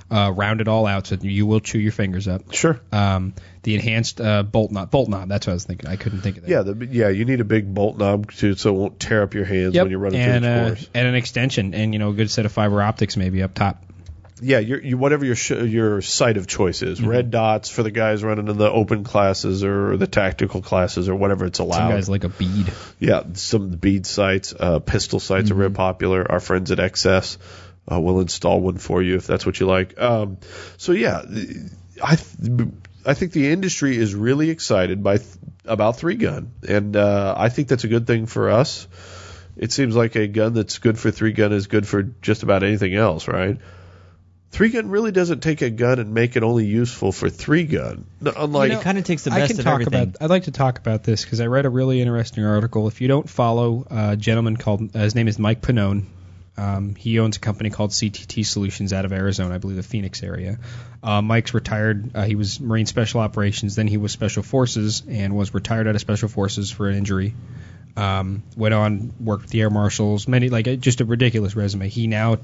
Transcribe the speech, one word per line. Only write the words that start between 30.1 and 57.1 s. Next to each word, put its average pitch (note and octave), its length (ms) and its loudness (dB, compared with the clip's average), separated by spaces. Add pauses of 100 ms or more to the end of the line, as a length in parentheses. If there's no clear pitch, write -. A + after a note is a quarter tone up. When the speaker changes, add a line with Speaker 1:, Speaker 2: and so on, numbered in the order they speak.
Speaker 2:
so - 160 -4
yeah, F#3+ 300 0
th-, - 340 -10 (460)
I D#3 140 4
th-, A#2+ 520 -2 (400)
I C#3+ 60 4
think F3 160 -4
the D3 220 2
industry E3 440 0
is A2 200 0
really C3+ 340 2
excited G2 540 0
by G2+ 140 4
th-, - 100 -6 (360)
about A2 320 0
three F3 200 -2
gun, A#2+ 340 -2 (180)
and, G#2 280 0
uh, G2+ 420 2
I A2 100 4
think B2 200 -2
that's B2+ 160 2
a A#2 40 -2
good A#2 200 2
thing A2+ 180 2
for G#2+ 240 0
us. A#2 380 2 (680)
It A2+ 140 -4
seems B2+ 240 0
like A#2 220 2
a G#2+ 100 2
gun G#2+ 280 0
that's G#2+ 240 -2
good A2+ 200 2
for A2 140 0
three A2 200 0
gun G#2 200 4
is G2+ 160 0
good G#2+ 180 2
for G2+ 160 0
just A2 400 -2
about A2 220 4
anything G2+ 320 0
else, G2 320 2
right? F#2+ 280 0 (960)
Three A3 200 2
gun A3 200 -4
really G#3+ 220 0
doesn't E3+ 280 0
take D#3 220 0
a B2+ 80 0
gun B2 300 2
and G#2+ 120 -6
make A#2+ 240 0
it A#2 60 2
only A2+ 240 2
useful G#2+ 460 0
for F#2 180 -2
three D3+ 340 0
gun. D#2 420 -4 (180)
N-, D3 120 0
unlike D3 360 0
Speaker 3:
It - 100 -2
kinda F#3+ 200 -2
takes E3+ 200 -4
the C#3+ 80 -2
Speaker 1:
I - 80 0
Speaker 3:
best C#3+ 140 2
Speaker 1:
can F#3+ 80 -4
Speaker 3:
of B2 40 -2
Speaker 1:
talk D#3 100 2
Speaker 3:
everything. B2+ 280 0
Speaker 1:
about, F#2+ 180 -4
I'd D#3 100 0
like F#3 140 2
to D#3 60 -6
talk C3 300 0
about A2 240 -2
this A2 200 0
'cause A2+ 160 -4
I A#2 60 0
read C3 200 2
a C3 40 2
really B2+ 300 2
interesting A#2 440 0
article. G#2+ 440 2
If - 120 -6
you B2 60 0
don't C#3 240 2
follow A#2 580 2
a G#2+ 280 0
gentleman A2+ 400 0
called, A2 400 -2
uh, - 20 -4
his G#2+ 160 2
name A2+ 140 2
is G2+ 100 -2
Mike A2 240 0
Pannone. G2+ 440 0 (520)
Um, G2+ 360 -4
he A2+ 240 -2